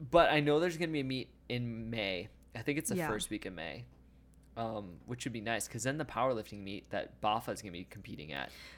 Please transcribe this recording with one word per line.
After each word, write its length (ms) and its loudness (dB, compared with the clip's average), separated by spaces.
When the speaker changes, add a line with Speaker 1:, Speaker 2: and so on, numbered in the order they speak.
Speaker 1:
But 200 10
I 100 6
know 200 6
there's 160 2
gonna 160 0
be 80 0
a 40 0
meet 240 -2
in 420 -2
May. 380 -2
I 80 -6
think 160 0
it's 120 -2
the 60 0
Speaker 2:
Yeah. 120 0
Speaker 1:
first 220 -2
week 160 -4
of 80 -6
May, 300 -8
um, 500 -6
which 180 -6
would 80 -4
be 80 -6
nice, 280 -2
'cause 160 -6
then 140 0
the 60 -2
powerlifting 580 0
meet 280 -8
that 300 -4
Bafa 320 2
is 100 -8
gonna 100 -10
be 120 -8
competing 480 -12
at. 180 -4